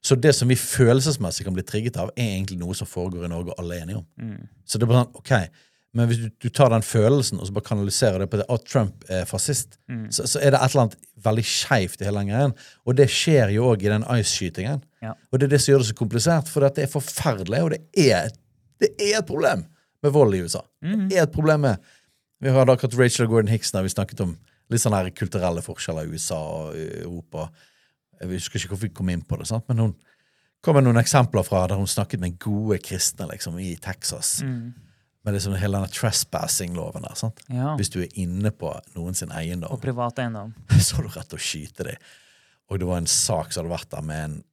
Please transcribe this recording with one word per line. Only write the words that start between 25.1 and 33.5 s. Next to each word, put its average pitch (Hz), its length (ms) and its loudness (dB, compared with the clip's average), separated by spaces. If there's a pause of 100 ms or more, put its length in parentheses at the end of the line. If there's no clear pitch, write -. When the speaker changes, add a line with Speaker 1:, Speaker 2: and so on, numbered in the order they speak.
Speaker 1:
kulturelle 87 480 -2
forskjeller 80 400 -8
i 80 80 -10
U 80 80 -10
S - 160 -6
A - 20 -4
og 78 380 -8
i 80 80 -8 (160)
Europa. 82 460 -10 (760)
Jeg 90 160 -8
husker - 240 -8
ikke 95 140 -8
hvorfor 101 160 -6
vi - 100 -20
kom 92 140 0
inn 87 100 -6
på - 160 -4
det, - 80 -10
sant? 113 240 -4
Men 113 140 0
hun 98 100 -2 (680)
kom 156 120 4
med 139 80 8
noen 117 160 6
eksempler 113 480 4
fra 92 180 2
der 92 140 0
hun 98 80 -2
snakket 101 320 -4
med 87 180 -4
gode 104 460 -2
kristne, - 480 -4
liksom, - 260 -10